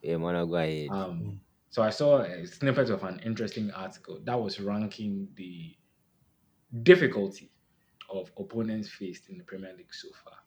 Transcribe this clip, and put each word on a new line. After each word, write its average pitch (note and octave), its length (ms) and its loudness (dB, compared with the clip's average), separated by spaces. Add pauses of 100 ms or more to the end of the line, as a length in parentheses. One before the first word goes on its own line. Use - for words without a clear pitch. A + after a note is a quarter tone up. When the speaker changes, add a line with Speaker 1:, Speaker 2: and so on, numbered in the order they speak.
Speaker 1:
Yeah, E2 160 0
man, E2+ 320 0
go E2+ 60 0
ahead. D#2 360 0
Speaker 2:
Um, G2 500 -6 (280)
so - 120 0
I A2 80 4
saw C#3+ 320 6
a F2+ 240 -6
snippet C3+ 440 2
of G2 140 0
an F2+ 180 -6
interesting A2 500 -4
article F#2 520 -12
that B2 160 0
was G2+ 200 -4
ranking G2+ 760 -4
the F2 400 -14 (1080)
difficulty B2 680 6 (580)
of F#2+ 280 -8
opponents A2 520 -6
faced F#2 400 -12
in F#2 80 -16
the F2 60 -18
Premier F#2+ 320 -14
League F2+ 180 -20
so - 160 -16 (140)
far. - 100 -20 (140)